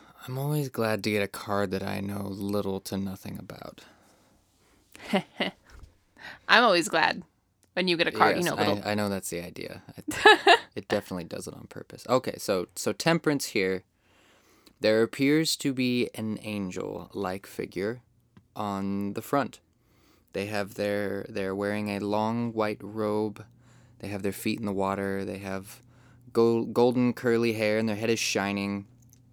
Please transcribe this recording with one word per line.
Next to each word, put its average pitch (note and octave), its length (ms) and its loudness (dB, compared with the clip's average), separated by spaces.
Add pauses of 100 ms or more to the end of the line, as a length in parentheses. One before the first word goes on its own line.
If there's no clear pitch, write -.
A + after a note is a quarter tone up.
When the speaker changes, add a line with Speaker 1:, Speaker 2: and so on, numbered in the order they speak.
(280)
Speaker 1:
I'm B2+ 100 -6
always C#3+ 320 0
glad A2 340 0
to A2 80 0
get G#2 120 2
a G2 40 -2
card G2+ 440 -2
that F#2+ 120 -2
I G2 160 -4
know G2+ 300 -6
little G2 520 -2
to - 160 -6
nothing G2 400 -8
about. - 440 -14 (1300)
Speaker 2:
<laughs> F#3 400 -2 (960)
I'm G#3 160 8
always F3 260 4
glad E3+ 340 2 (500)
when F3+ 140 0
you E3+ 100 2
get E3 100 2
a D3+ 40 -2
card, - 260 4
you F3 60 0
Speaker 1:
Yes, E3 80 2
Speaker 2:
know, - 60 -2
little. G#2 280 0
Speaker 1:
I, G#2 60 0
I G#2 40 2
know G#2 140 0
that's G2 200 -4
the F2 120 -4
idea. - 460 -12
Speaker 2:
<laughs> - 100 -18
Speaker 1:
It, - 840 6
it - 40 -18
definitely F#2+ 360 -2
does - 240 -10
it - 80 -12
on A2+ 140 -18
purpose. - 380 -16
Okay, B2 300 0
so, F#2 380 -2
so - 180 -2
Temperance E3 540 0
here. F#2 360 0 (960)
There A2 220 6
appears D3 560 2
to C#3 160 0
be B2 400 2
an A2 300 -4
angel-like F#2+ 1040 -6
figure G2 540 -6 (540)
on G2+ 580 -4
the G#2+ 100 -8
front. C3+ 360 -2 (720)
They G2 120 -4
have G#2 300 -4
their, G2+ 540 -2
they're G2 260 -4
wearing G#2 340 -2
a G2+ 100 -2
long A2 540 0
white G#2+ 300 0
robe. G#2+ 600 -2 (560)
They G2 100 -8
have G2+ 120 -6
their G2 100 0
feet G#2+ 280 -2
in A2+ 80 -6
the G2+ 40 -2
water. G2 540 -2
They G2 140 -8
have G2 420 -10 (500)
gol-, A#2 340 4
golden B2 480 4
curly A#2 400 2
hair, G#2+ 260 2
and A2 100 0
their G#2 60 0
head A2+ 160 0
is A2 80 2
shining. G2+ 680 -2 (480)